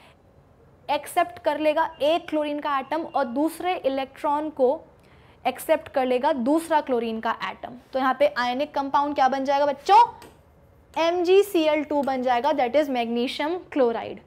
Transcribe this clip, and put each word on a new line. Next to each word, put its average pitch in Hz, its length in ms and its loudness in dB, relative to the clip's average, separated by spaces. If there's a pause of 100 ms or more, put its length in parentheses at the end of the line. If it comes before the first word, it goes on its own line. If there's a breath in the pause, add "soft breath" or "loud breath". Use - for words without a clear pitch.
(920 loud breath)
एक्सेप्ट 339 480 -2
कर 294 200 -2
लेगा 311 440 0
एक 330 260 2
क्लोरीन 294 320 -4
का 294 180 -4
एटम 294 240 -4
और 277 220 -2
दूसरे 320 500 -2
इलेक्ट्रॉन 285 760 -4
को 285 300 0 (680 soft breath)
एक्सेप्ट 302 420 -2
कर 262 180 -2
लेगा 254 260 0
दूसरा 302 480 0
क्लोरीन 233 400 -2
का 226 240 -4
एटम। 202 280 -10 (200)
तो 262 60 -4
यहाँ 262 200 0
पे 294 200 2
आयनिक 247 360 -2
कंपाउंड 285 400 0
क्या 269 140 4
बन 269 160 0
जाएगा 285 220 2
बच्चों? 392 420 6 (920)
एम 339 260 0
जी 381 180 6
सी 359 200 0
एल 302 220 2
टू 294 180 0
बन 262 200 -2
जाएगा, 247 280 2
that 269 220 0
is 285 160 2
magnesium 254 720 -2 (140)
chloride। 233 540 0